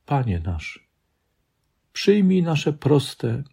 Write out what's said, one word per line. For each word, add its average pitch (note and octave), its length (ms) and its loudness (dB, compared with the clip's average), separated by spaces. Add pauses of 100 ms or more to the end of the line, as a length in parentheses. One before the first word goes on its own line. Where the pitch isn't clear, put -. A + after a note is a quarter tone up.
Panie A#2+ 360 -2
nasz, E2 500 -10 (1000)
przyjmij F#3+ 500 2
nasze D#3+ 300 0
proste, C#3 680 -2 (100)